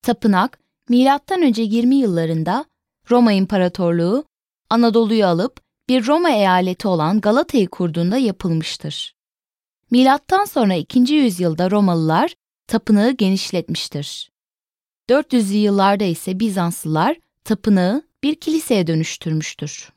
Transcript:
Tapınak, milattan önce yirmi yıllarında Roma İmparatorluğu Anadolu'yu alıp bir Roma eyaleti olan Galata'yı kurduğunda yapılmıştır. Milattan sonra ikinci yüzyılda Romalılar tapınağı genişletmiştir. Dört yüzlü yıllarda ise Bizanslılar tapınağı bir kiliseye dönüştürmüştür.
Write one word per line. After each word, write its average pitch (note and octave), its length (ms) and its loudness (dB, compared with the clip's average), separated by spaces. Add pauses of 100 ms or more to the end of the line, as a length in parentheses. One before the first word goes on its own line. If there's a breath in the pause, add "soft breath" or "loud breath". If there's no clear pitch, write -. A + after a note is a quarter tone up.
Tapınak, G#3+ 560 0 (300)
milattan C#4 540 2
önce A3+ 200 0
yirmi A#3 320 0
yıllarında E3+ 680 -2 (460)
Roma A#3 220 4
İmparatorluğu F#3 920 0 (460)
Anadolu'yu A3+ 560 2
alıp F3+ 340 -2 (280)
bir B3+ 180 2
Roma E4 240 2
eyaleti F#3 580 0
olan F3+ 320 0
Galata'yı G#3+ 480 0
kurduğunda F3 480 -2
yapılmıştır. E3+ 1000 -4 (760)
Milattan C4+ 540 2
sonra A3 300 0
ikinci B3 400 0
yüzyılda F3+ 560 0
Romalılar F#3 640 0 (320)
tapınağı A3 440 0
genişletmiştir. F#3 1200 -6 (800)
Dört C#4 220 2
yüzlü G#3 240 0
yıllarda G3+ 480 2
ise F#3 360 -4
Bizanslılar F#3 760 -2 (280)
tapınağı G#3 580 0 (200)
bir D4+ 120 -2
kiliseye C#4+ 520 -2
dönüştürmüştür. D#3+ 1120 -6